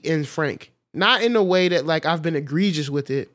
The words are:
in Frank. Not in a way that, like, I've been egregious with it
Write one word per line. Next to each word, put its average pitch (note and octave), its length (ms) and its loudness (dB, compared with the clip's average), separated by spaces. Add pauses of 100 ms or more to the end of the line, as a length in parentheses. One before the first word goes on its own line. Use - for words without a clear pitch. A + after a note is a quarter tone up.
in D#3 220 0
Frank. - 460 -6 (220)
Not G3+ 300 2
in A#3 120 2
a G#3+ 80 4
way F#3 260 2
that, E3+ 160 0
like, D#3+ 200 0
I've E3 160 0
been E3 140 -2
egregious D3+ 540 -2
with C#3 200 -6
it C3+ 240 -4